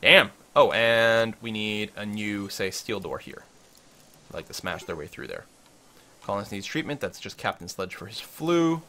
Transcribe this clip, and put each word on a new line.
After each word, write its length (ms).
Damn! 300
Oh, 160
and 680
we 100
need 440
a 100
new, 420
say, 240
steel 300
door 180
here. 240
Like 160
to 60
smash 320
their 100
way 120
through 200
there. 160
Colonist 300
needs 120
treatment. 360
That's 180
just 180
Captain 300
Sledge 280
for 100
his 140
flu. 680